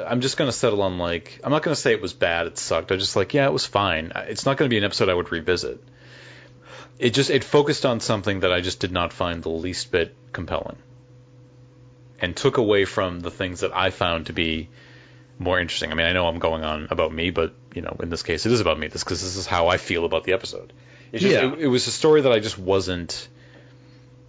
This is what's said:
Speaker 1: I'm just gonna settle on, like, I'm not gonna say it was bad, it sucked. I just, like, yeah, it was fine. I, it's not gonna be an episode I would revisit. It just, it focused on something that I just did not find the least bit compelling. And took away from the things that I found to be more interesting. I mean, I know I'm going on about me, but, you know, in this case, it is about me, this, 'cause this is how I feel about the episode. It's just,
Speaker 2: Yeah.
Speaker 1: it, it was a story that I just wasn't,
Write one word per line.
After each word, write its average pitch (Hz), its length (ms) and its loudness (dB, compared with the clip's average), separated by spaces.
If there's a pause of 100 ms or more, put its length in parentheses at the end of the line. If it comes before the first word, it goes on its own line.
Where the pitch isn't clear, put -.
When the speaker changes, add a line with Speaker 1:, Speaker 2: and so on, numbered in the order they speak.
Speaker 1:
I'm 123 140 0
just 131 160 -2
gonna 139 140 2
settle 107 300 2
on, 92 160 0
like, 85 460 -4
I'm 127 80 -2
not 151 100 2
gonna 156 140 0
say 131 160 2
it 113 100 2
was 92 120 -6
bad, 85 340 0
it 82 100 -12
sucked. - 340 -2
I 95 40 2
just, 95 200 -2
like, 98 200 0
yeah, 139 100 4
it 143 80 2
was 135 120 -2
fine. 85 500 0
I, 98 80 -6
it's 104 220 -6
not 139 120 0
gonna 143 120 2
be 117 100 2
an 101 40 0
episode 101 260 0
I 90 40 4
would 87 180 -2
revisit. 80 520 -2 (1120)
It 123 140 2
just, 131 180 2
it 139 140 2
focused 147 420 2
on 120 140 2
something 101 400 -2
that 90 120 4
I 90 100 2
just 90 180 -4
did 87 120 -2
not 87 220 0
find 85 300 -4
the 85 60 -4
least 82 420 -6
bit 85 240 0 (180)
compelling. - 440 -6 (1400)
And 87 160 -2
took - 220 2
away 104 280 4
from 90 360 -2
the 85 100 -6
things 90 300 -6
that 95 140 -2
I 92 140 2
found 85 380 -2
to 80 60 -8
be 80 360 -2 (680)
more 90 200 2
interesting. 82 320 -2
I 78 40 -6
mean, 82 100 2
I 85 80 2
know 90 140 2
I'm 82 100 -2
going 80 260 -2
on 78 280 -4
about 82 200 0
me, 82 200 -2
but, 80 240 -2 (180)
you 87 80 -8
know, 82 180 -8
in 82 100 -6
this 82 120 -6
case, 82 240 -2
it 110 60 2
is 120 80 4
about 82 180 2
me, 78 120 -6
this, - 140 -8
'cause 87 200 -4
this 92 140 -6
is 95 100 -8
how 85 220 2
I 92 80 4
feel 85 280 -2
about 80 180 -2
the 90 100 0
episode. - 380 -6 (400)
It's 175 120 -4
just, 190 100 4
Speaker 2:
Yeah. 131 180 2
Speaker 1:
it, 156 100 -8
it 151 60 2
was 123 200 2
a 120 40 -4
story 156 300 6
that 131 100 6
I 113 80 6
just 104 200 -6
wasn't, 90 680 -2 (1000)